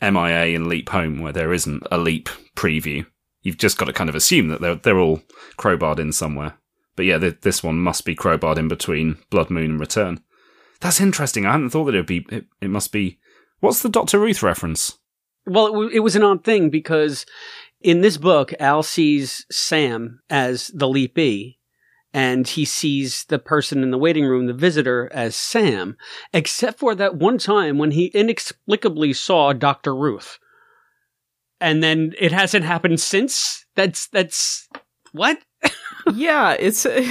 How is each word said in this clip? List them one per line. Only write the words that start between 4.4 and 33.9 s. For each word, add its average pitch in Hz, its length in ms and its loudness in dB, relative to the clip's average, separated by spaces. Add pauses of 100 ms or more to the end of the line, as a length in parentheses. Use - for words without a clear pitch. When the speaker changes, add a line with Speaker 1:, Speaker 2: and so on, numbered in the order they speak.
Speaker 1:
that 78 120 -6
they're, 85 160 0
they're 101 220 2
all 80 240 2 (360)
crowbarred 80 420 0
in 78 120 -4
somewhere. 76 420 -6 (420)
But 92 80 -2
yeah, 87 140 4
th-, 85 240 -2
this - 200 0
one 82 160 -2
must 87 260 -2
be 85 120 -4
crowbarred 80 420 0
in 78 100 0
between 80 500 -4 (120)
Blood 87 200 0
Moon 80 220 -2
and 78 80 -4
Return. 87 400 -4 (600)
That's 175 200 0
interesting. 147 460 0
I 104 60 4
hadn't 139 180 0
thought 156 140 0
that 135 100 0
it 95 40 2
would 85 80 -2
be, 87 240 -4
it, 110 160 -10 (140)
it 101 100 -6
must 101 220 -4
be, 98 260 -4 (420)
what's 214 220 0
the 247 60 -2
Doctor - 300 2
Ruth 208 240 0
reference? 85 560 -2 (480)
Speaker 2:
Well, 208 200 4
it 214 60 -2
w-, 214 180 -2
it 226 100 2
was 208 160 2
an 214 80 4
odd 196 200 4
thing 202 240 4
because 151 560 -2 (560)
in 175 200 4
this 190 160 4
book, 151 420 2
Al 147 240 2
sees 147 680 0
Sam 120 800 -2
as 127 460 -2
the 139 140 0
Leapee, 131 640 0 (580)
and 127 360 2
he 151 160 -2
sees 139 640 -2
the 147 100 0
person 143 440 0
in 131 80 0
the 127 80 0
waiting 156 260 2
room, 127 220 2
the 123 80 -2
visitor, 127 580 0
as 117 240 -4
Sam, 117 640 0 (340)
except 170 460 -2
for 240 160 2
that 185 220 0
one 190 200 4
time 190 400 2
when 151 140 2
he 165 160 2
inexplicably 202 1080 0
saw 147 400 4
Doctor 139 420 0
Ruth. 131 440 -4 (1200)
And 156 220 2
then 160 360 2
it 170 140 2
hasn't 185 320 2
happened 165 360 0
since. - 640 -2 (100)
That's, - 340 -2